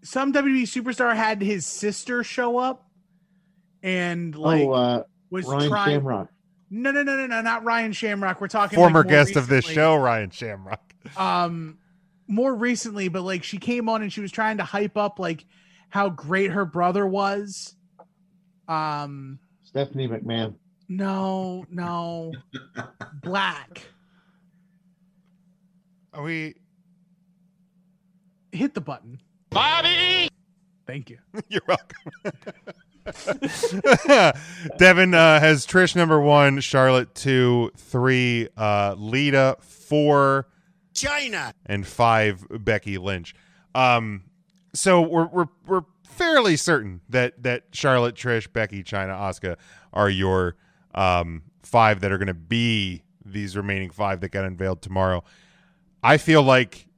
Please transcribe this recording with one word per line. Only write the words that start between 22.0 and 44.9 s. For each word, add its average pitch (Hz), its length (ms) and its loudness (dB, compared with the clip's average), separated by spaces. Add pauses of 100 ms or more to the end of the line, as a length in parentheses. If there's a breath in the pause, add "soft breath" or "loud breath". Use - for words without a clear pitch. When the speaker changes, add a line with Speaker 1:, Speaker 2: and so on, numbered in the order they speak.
Speaker 2:
<laughs> - 440 -16
Speaker 1:
Black. 175 600 -6 (2250)
Speaker 3:
Are 147 100 -14
we 160 320 -8 (2000)
Speaker 1:
Hit 262 220 -4
the 196 60 -8
button. 131 400 -14 (300)
Speaker 4:
Bobby! 339 760 0 (580)
Speaker 1:
Thank 131 240 -12
you. 117 80 -20 (160)
Speaker 3:
<laughs> 208 140 -12
You're 208 200 -4
welcome. - 640 -6 (760)
<laughs> - 1300 2 (380 loud breath)
Devin, 185 360 8
uh, 160 260 8
has 156 260 4
Trish 185 300 4
number 160 240 4
one, 143 400 6
Charlotte 131 540 2
two, 123 640 2
three, 123 800 0
uh, 101 420 0
Lita 135 600 2
four, 139 880 2 (460)
Speaker 4:
Chyna. 247 580 -6 (140)
Speaker 3:
and 101 200 -6
five, 110 640 2
Becky 104 480 -4
Lynch. 90 360 -6 (400 soft breath)
Um, 117 500 0 (500)
so 185 260 4